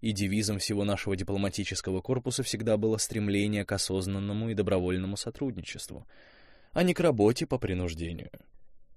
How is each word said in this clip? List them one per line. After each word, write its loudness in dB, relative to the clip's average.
и -2
девизом 0
всего 0
нашего 0
дипломатического -2
корпуса -2
всегда 2
было 4
стремление 0
к -6
осознанному -2
и -2
добровольному 2
сотрудничеству, -8
а 4
не 4
к -2
работе 6
по -2
принуждению. -4